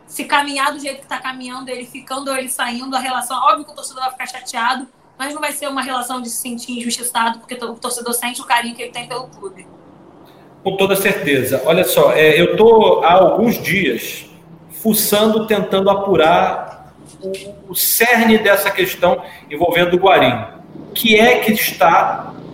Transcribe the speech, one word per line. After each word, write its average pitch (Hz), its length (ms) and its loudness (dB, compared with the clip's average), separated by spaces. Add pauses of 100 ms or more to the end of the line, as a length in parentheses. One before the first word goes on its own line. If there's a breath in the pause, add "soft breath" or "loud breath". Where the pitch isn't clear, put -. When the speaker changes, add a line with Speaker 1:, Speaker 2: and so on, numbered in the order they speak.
Speaker 1:
se - 180 -10
caminhar 285 460 -2
do 285 80 -14
jeito 269 220 -12
que - 60 -20
tá 262 100 -8
caminhando, 254 520 -12
ele 247 160 -10
ficando 269 440 -10
ou 269 80 -4
ele 262 120 -8
saindo, 254 460 -6
a 254 40 -2
relação, 254 380 -6
óbvio 294 280 0
que - 60 -20
o - 40 -20
torcedor 262 280 -10
vai 254 80 -4
ficar 254 160 -10
chateado, 247 600 -6 (300)
mas 285 160 -8
não 302 80 -12
vai 294 100 -4
ser 277 160 -10
uma 269 140 -6
relação 254 400 -6
de 233 80 -10
se - 80 -8
sentir 247 360 -10
injustiçado, 233 680 -4
porque - 160 -14
to-, 233 160 -10
o 226 40 -14
torcedor 233 380 -8
sente 247 280 -6
o - 40 -16
carinho 233 300 -2
que 247 80 -12
ele - 80 -12
tem 240 160 -12
pelo 254 200 -10
clube. - 400 -18 (960 loud breath)
Speaker 2:
Com - 140 -2
toda 190 180 2
certeza. 135 680 0
Olha 175 200 4
só, - 280 4
é, 156 300 6
eu 170 160 2
tô 175 460 6
há 165 100 6
alguns 185 480 4
dias 143 640 -4 (460)
fuçando, 220 720 0
tentando 196 460 0
apurar 180 1000 0 (300)
o, 190 500 -12
o 175 40 -12
cerne 226 640 2
dessa 202 320 2
questão 180 500 0 (280 loud breath)
envolvendo 170 440 0
o 175 60 2
Guarim. 143 440 4 (460)
O - 40 -18
que 214 260 2
é 240 180 6
que - 140 0
está - 840 0 (200)